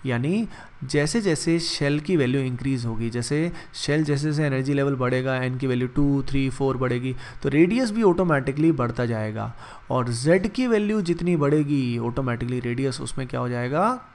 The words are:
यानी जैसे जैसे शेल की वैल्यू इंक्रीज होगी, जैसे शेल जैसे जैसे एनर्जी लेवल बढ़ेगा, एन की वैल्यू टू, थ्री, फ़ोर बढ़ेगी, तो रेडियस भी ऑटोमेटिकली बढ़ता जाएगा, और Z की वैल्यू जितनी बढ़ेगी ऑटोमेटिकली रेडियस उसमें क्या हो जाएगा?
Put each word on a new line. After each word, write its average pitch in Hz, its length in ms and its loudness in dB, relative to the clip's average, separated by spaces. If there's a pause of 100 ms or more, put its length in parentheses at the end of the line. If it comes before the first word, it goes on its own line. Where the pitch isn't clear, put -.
यानी 143 420 0 (360)
जैसे 147 360 0
जैसे 170 400 2
शेल 147 400 0
की 170 160 0
वैल्यू 135 240 2
इंक्रीज 127 460 -2
होगी, 113 240 -4
जैसे 123 300 -2 (340)
शेल 151 300 0
जैसे 143 220 0
जैसे 151 200 0
एनर्जी 135 280 0
लेवल 139 220 2
बढ़ेगा, 127 400 0
एन 127 220 -2
की 135 80 -2
वैल्यू 123 220 0
टू, 139 400 2
थ्री, 135 220 2
फ़ोर 135 260 0
बढ़ेगी, 123 380 -2 (280)
तो 139 60 -2
रेडियस 185 440 4
भी 226 100 0
ऑटोमेटिकली 160 680 4
बढ़ता 123 340 0
जाएगा, 110 460 -4 (380)
और 123 240 0
Z 175 340 4
की 254 180 0
वैल्यू 214 360 2
जितनी 170 340 0
बढ़ेगी 143 640 2
ऑटोमेटिकली 120 600 -2
रेडियस 127 400 -2
उसमें 131 260 -6
क्या 123 140 -6
हो 123 80 -2
जाएगा? 127 400 0 (260)